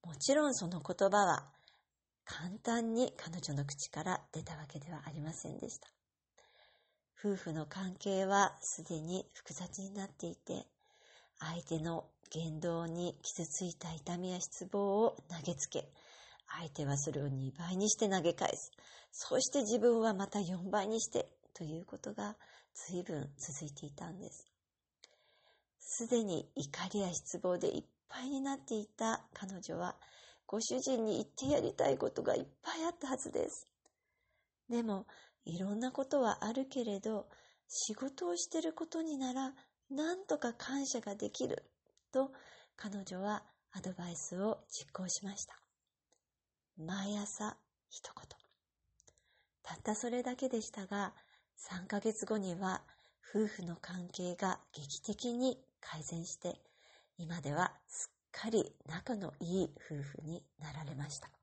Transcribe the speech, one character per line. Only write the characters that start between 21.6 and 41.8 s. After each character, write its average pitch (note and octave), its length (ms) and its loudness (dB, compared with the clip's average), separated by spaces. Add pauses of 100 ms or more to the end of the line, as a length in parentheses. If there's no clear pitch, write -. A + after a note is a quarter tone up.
い D#3 160 -4
う - 60 -12
こ - 100 -12
と G#3 160 -8
が G#3 240 -4 (380)
随 F3+ 280 -4
分 C#3+ 360 -4
続 - 260 -6
い C#3 80 -8
て - 140 -12
い D3 60 -10
た E3 180 -10
ん F#3 80 -10
で - 120 -10
す。 - 220 -18 (1300)
す - 280 -4
で A#3 180 6
に F3+ 300 0
怒 F3+ 340 -4
り G#3 120 0
や F3+ 120 2
失 - 260 -4
望 F3+ 180 4
で - 180 2
い - 60 0
っ - 40 -12 (240)
ぱ B3+ 120 -8
い B3+ 80 -4
に C4+ 140 0
な C4+ 140 0
っ - 20 -10
て C4+ 160 -4
い G#3+ 120 -2
た - 460 0
彼 F#3+ 300 -8
女 E3+ 160 -4
は、 F3 200 -2 (480)
ご A3 140 0
主 B3 180 0
人 B3 280 2
に G#3+ 100 4
言 G#3 80 0
っ - 0 -
て - 220 -6
や C#4+ 140 8
り - 140 2
た - 140 4
い C3+ 80 6
こ - 140 2
と - 120 -2
が - 120 4
い - 80 2
っ - 40 -6 (140)
ぱ F4+ 160 -2
い D#4+ 80 -2
あ F4 60 4
っ E4+ 80 -10
た C#4 100 -6
は C4 80 2
ず - 160 -6
で - 160 2
す。 - 180 -10 (1000)
で A#3 140 2
も、 G3+ 240 0 (400)
い E3+ 120 -2
ろ G3 160 2
ん G#3+ 40 0
な B3+ 140 0
こ C4+ 140 0
と C#4 160 6
は G#3+ 240 4
あ A3 80 0
る C4+ 100 2
け C4 200 -2
れ G3+ 160 0
ど、 A3 280 -2 (400)
仕 - 260 -2
事 C4+ 340 -4
を F4 80 2
し - 100 -2
て D#4+ 160 0
る D#4+ 100 0
こ E4 140 -4
と E4 160 -2
に D#4 160 -2
な B3+ 160 0
ら、 C4+ 200 -2 (360)
な D#4 240 0
ん F#4+ 100 -6
と - 140 2
か A#3 160 0
感 C4+ 320 -2
謝 A#3 160 -2
が G3+ 140 -4
で G#3 140 -2
き - 160 -2
る - 240 -2 (420)